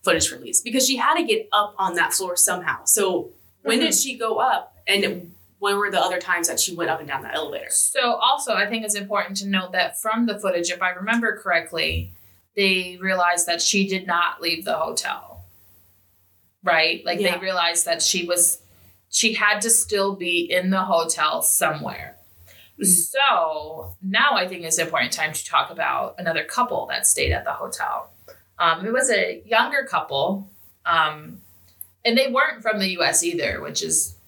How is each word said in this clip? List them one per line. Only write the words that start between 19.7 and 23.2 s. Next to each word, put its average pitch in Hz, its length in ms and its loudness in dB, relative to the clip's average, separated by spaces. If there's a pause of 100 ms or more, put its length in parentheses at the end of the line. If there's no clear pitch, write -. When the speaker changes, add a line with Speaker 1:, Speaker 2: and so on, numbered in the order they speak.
Speaker 2:
still 196 440 2
be 175 260 0
in 180 300 0
the 190 140 2
hotel 165 580 0
somewhere. - 760 -2 (640)
Speaker 1:
Mm-hmm. - 40 -2
Speaker 2:
So 165 1160 0